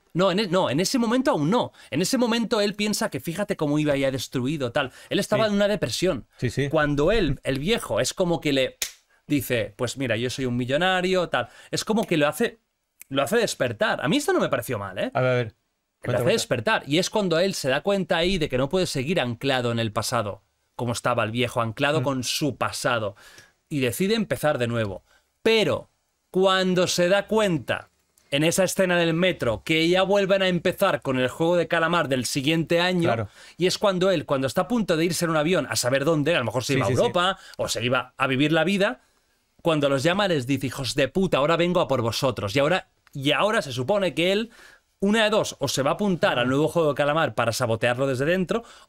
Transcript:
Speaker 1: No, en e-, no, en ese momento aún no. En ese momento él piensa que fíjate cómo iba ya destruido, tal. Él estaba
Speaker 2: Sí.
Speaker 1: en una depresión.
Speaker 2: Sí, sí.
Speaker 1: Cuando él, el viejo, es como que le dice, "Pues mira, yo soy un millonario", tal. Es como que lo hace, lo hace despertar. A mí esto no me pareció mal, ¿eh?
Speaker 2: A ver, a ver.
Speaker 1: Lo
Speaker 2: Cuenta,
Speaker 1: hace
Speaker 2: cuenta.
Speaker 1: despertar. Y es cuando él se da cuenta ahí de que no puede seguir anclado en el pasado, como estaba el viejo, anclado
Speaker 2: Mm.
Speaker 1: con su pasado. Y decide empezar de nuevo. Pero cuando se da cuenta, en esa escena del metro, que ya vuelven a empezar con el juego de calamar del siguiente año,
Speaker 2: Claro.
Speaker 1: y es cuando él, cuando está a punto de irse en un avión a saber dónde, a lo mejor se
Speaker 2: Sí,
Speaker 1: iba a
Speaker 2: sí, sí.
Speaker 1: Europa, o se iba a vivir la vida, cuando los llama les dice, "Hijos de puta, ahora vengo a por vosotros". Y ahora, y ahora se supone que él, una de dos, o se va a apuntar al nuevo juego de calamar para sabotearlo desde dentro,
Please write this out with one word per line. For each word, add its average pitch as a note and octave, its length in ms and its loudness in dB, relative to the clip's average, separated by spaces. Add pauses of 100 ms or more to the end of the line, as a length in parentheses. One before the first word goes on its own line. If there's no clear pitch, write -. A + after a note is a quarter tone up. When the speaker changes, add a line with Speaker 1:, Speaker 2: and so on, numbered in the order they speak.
(140)
Speaker 1:
No, F3+ 180 2
en F#3 80 0
e-, A3 80 -2
no, E3 220 2
en C3 100 0
ese F#3+ 200 0
momento B3 320 2
aún D#3 180 2
no. A#3 240 0 (180)
En D3 100 0
ese B3+ 160 0
momento A3+ 440 0
él G#3 140 -2
piensa G#3 340 -2
que C#3 100 -6
fíjate E3+ 380 -6
cómo D3 200 0
iba D3 200 2
ya C3+ 120 0
destruido, C3 640 -4
tal. C#3 220 -4 (160)
Él E3 100 0
estaba G#3+ 240 0
Speaker 2:
Sí. A3 60 2
Speaker 1:
en G#3 80 0
una G3+ 100 4
depresión. E3+ 600 -2 (100)
Speaker 2:
Sí, B2 120 -2
sí. C#3 200 -2
Speaker 1:
Cuando D3 420 2
él, F3+ 320 0
el C3+ 160 -2
viejo, D3+ 400 -2
es B2+ 140 -2
como E3+ 260 0
que D3+ 140 0
le C3 240 0 (500)
dice, A#2+ 480 -2
"Pues A#2+ 220 -4
mira, B2 180 -2
yo B2 140 -2
soy C3 160 -6
un A#2+ 100 -2
millonario", F3 720 0
tal. B2 220 -2 (220)
Es D#3+ 120 -4
como - 240 0
que F3 80 0
lo D3 100 2
hace, F3+ 340 -2 (500)
lo C3+ 120 0
hace D#3 140 0
despertar. F#3 680 0
A B2 60 -2
mí F#3 80 2
esto D4 160 0
no F4 80 4
me F#3+ 80 0
pareció A#2+ 320 -4
mal, G2 180 -10
¿eh? G#3 160 -4
Speaker 2:
A B2 60 0
ver, B2+ 120 2
a B2+ 40 2
ver. B2 120 0
Speaker 1:
Lo G#2+ 60 -14 (500)
Speaker 2:
Cuenta, A#2+ 160 -2
Speaker 1:
hace - 40 -2
Speaker 2:
cuenta. D3 80 2
Speaker 1:
despertar. G3+ 560 0
Y D3 120 2
es F3 100 0
cuando F#3 280 0
él F#3+ 160 2
se - 140 -6
da C3+ 140 0
cuenta G3 340 0
ahí F3+ 220 0
de D3+ 100 -2
que B2+ 100 -2
no C3+ 120 0
puede F#3 160 0
seguir C#3 340 -2
anclado B2 540 0
en A2+ 60 0
el A2+ 120 -2
pasado, G#2+ 500 -4 (340)
como A#2+ 180 -4
estaba A#2 320 0
el G#2+ 60 -4
viejo, A#2+ 300 -2
anclado C#3 380 0
Speaker 2:
Mm. B2+ 40 -2
Speaker 1:
con C3 200 -2
su C#3 340 -2
pasado. A2 600 -2 (500)
Y C#3+ 140 -2
decide F#3 340 0
empezar D3+ 440 0
de A#2+ 80 0
nuevo. A2 360 -4 (400)
Pero G#3 460 2 (420)
cuando F#3 560 2
se F3 220 2
da G3 180 2
cuenta, F3+ 600 -2 (420)
en D3+ 140 2
esa E3+ 180 2
escena F3+ 340 0
del E3 160 2
metro, E3 520 0
que D#3+ 240 2
ya F#3 140 4
vuelven G3 380 2
a F#3 60 0
empezar F3 540 0
con C3 180 -2
el B2+ 80 2
juego E3 300 0
de E3 100 0
calamar E3 400 0
del B2+ 180 0
siguiente D#3+ 540 0
año, F3+ 300 0
Speaker 2:
Claro. A2+ 180 -2 (300)
Speaker 1:
y E3 100 0
es F3 100 -2
cuando F#3+ 340 2
él, D#3 140 0
cuando C3+ 220 0
está F3+ 140 -2
a - 80 -2
punto A3 260 0
de D#3+ 80 0
irse F3 220 -2
en D#3+ 60 0
un D#3+ 60 0
avión D3+ 320 0
a A2+ 60 -4
saber C3+ 300 0
dónde, D#3 300 2
a D3+ 40 0
lo A#2+ 60 -2
mejor A#2 180 -2
se C#3 100 -2
Speaker 2:
Sí, C3+ 60 2
Speaker 1:
iba G#2 60 2
a G2 40 2
Speaker 2:
sí, G#2+ 60 0
sí. A2+ 60 0
Speaker 1:
Europa, F#3 360 0 (200)
o A2+ 100 -4
se A2 160 -4
iba B2 340 0
a C3+ 100 -2
vivir C#3 260 0
la D#3+ 100 2
vida, G3+ 380 -2 (600)
cuando D3+ 280 2
los C3+ 140 0
llama F#3+ 260 2
les C#3+ 180 0
dice, C#3 200 -2
"Hijos A#2+ 280 -6
de C3+ 140 2
puta, F#3 300 0
ahora D3+ 180 2
vengo F3 240 2
a D3+ 80 0
por C3 140 0
vosotros". A2 520 -2
Y C#3 40 2
ahora, D#3 280 0 (260)
y C#3 180 0
ahora G3+ 320 2
se C#3 100 -8
supone D#3 400 0
que E3+ 180 0
él, A3 200 -2 (500)
una G#3+ 220 4
de G#3+ 80 2
dos, D#3+ 280 0
o C#3 80 -2
se C#3 140 -2
va C#3 100 2
a - 20 2
apuntar F3+ 440 0
al B2 120 2
nuevo C#3+ 180 2
juego D#3 220 2
de C3+ 60 0
calamar D3 380 0
para A#2 200 0
sabotearlo A#2+ 520 0
desde C3+ 200 0
dentro, F#3 380 0 (260)